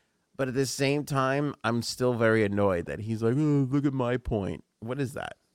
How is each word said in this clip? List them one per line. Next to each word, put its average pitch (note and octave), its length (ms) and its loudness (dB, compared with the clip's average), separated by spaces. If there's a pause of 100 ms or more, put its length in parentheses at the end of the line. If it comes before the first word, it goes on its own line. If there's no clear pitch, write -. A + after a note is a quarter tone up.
(340)
But C3 140 -2
at A#2+ 60 -6
the C3+ 120 0
same C#3 380 0
time, C#3 580 0
I'm A#2 200 0
still B2 320 0
very A2 280 4
annoyed G2+ 440 2
that C#2+ 140 -6
he's A2 220 -4
like, A#2 140 2
"Oh, C#3+ 340 2
look C#3+ 140 2
at C#3+ 80 2
my B2+ 240 0
point." F#2+ 480 -4 (160)
What B2 180 -6
is C3+ 140 -4
that? G1+ 220 -8 (200)